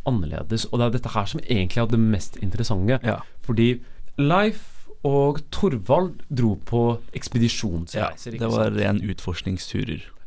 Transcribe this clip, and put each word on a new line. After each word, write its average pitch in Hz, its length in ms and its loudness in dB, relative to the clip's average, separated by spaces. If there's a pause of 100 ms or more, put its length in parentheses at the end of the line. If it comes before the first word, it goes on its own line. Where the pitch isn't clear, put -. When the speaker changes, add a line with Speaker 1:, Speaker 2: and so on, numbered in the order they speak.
Speaker 1:
annerledes, 110 640 -2
og 120 80 0
det 120 60 4 (100)
er - 40 2
dette - 140 -4
her 104 120 0
som 156 160 -4
egentlig 95 360 2
er 117 100 4
det 113 120 4
mest 110 380 2
interessante. 107 680 2
Speaker 2:
Ja. 113 180 -2 (200)
Speaker 1:
Fordi 120 400 2 (360)
Leif 190 600 2 (260)
og 143 460 4
Thorvald 147 720 2 (120)
dro 117 320 2
på 117 360 2 (140)
ekspedisjonsreiser, 107 840 -2
Speaker 2:
Ja, 107 140 -2 (280)
Speaker 1:
ikke - 20 -8
Speaker 2:
det 113 120 0
var 113 180 2
Speaker 1:
sant? 104 80 -2
Speaker 2:
ren 104 240 2
utforskningsturer. - 1000 -4 (240)